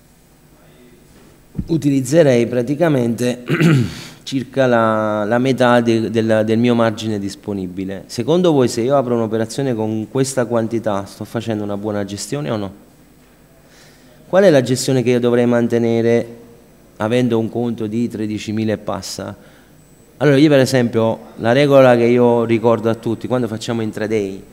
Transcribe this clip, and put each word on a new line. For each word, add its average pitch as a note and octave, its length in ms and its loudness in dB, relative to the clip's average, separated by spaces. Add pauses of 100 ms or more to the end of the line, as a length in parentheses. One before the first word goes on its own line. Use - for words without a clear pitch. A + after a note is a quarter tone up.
(1700)
utilizzerei C#3 800 2
praticamente B2 1000 -2
<clears throat> D3+ 800 0
circa C3 420 -2
la, A2 580 0
la A2 140 0
metà B2 420 2
de-, A2+ 300 0
del, A2 340 0
del A2 140 0
mio A#2+ 160 2
margine A2 440 -2
disponibile. G2 880 -8
Secondo E3 460 0
voi, C3 160 4
se - 120 -6
io C3 160 0
apro B2 180 0
un'operazione A2+ 600 -2
con A2 360 -4
questa C3 360 -2
quantità, A2 580 -2
sto G2+ 200 -14
facendo A2 380 -6
una G#2 140 -6
buona G#2 280 -4
gestione C#3 460 -8
o A#2 60 -4
no? G2 160 -8 (1500)
Qual F#3 160 2
è G3 80 8
la C#3 120 6
gestione B2+ 400 0
che A#2 80 0
io B2 100 2
dovrei A#2+ 260 2
mantenere A#2 960 0 (540)
avendo A2+ 420 0
un A2+ 100 -2
conto A#2 380 -4
di A2+ 220 -4
tredicimila G#2+ 640 -4
e G2+ 60 -4
passa? G2+ 580 -10 (800)
Allora, C#3 200 4
io D3+ 120 6
per C#3+ 120 6
esempio, A#2 580 0 (180)
la A2+ 160 0
regola C3+ 440 6
che A#2 80 2
io A#2+ 400 4
ricordo A2+ 440 0
a A2+ 60 0
tutti, A2+ 340 -6
quando B2 180 -2
facciamo A2 360 -6
intraday G#2 600 -4 (100)